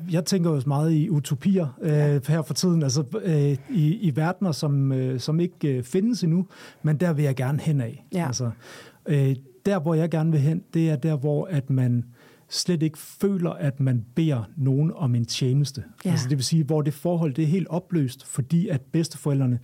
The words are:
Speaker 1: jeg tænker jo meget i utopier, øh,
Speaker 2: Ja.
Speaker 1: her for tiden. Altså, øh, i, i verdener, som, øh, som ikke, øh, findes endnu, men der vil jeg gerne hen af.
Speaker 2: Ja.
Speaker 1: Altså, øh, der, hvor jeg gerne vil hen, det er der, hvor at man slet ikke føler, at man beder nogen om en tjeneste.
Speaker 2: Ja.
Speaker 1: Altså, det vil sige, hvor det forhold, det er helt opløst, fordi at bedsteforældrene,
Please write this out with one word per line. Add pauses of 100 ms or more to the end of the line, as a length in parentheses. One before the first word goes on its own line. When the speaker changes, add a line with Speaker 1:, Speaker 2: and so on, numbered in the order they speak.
(100)
Speaker 1:
jeg
tænker
jo
meget
i
utopier, (140)
øh,
Speaker 2:
Ja. (100)
Speaker 1:
her
for
tiden.
Altså, (180)
øh, (140)
i,
i
verdener,
som,
øh,
som
ikke,
øh,
findes
endnu, (360)
men
der
vil
jeg
gerne
hen
af.
Speaker 2:
Ja.
Speaker 1:
Altså, (560)
øh, (300)
der,
hvor
jeg
gerne
vil
hen, (120)
det
er
der,
hvor
at
man (440)
slet
ikke
føler,
at
man (100)
beder (140)
nogen
om
en
tjeneste. (200)
Speaker 2:
Ja.
Speaker 1:
Altså,
det
vil
sige,
hvor
det
forhold,
det
er
helt
opløst,
fordi
at
bedsteforældrene,